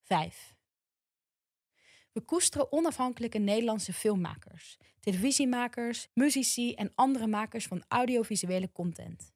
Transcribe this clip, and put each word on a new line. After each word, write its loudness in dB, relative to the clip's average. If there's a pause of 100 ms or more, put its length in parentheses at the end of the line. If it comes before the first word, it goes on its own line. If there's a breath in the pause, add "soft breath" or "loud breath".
Vijf. -4 (1500 soft breath)
We -6
koesteren 0
onafhankelijke 0
Nederlandse 0
filmmakers, -4 (220 soft breath)
televisiemakers, 0
muzici 2
en -4
andere 4
makers -2
van -6
audiovisuele 0
content. -8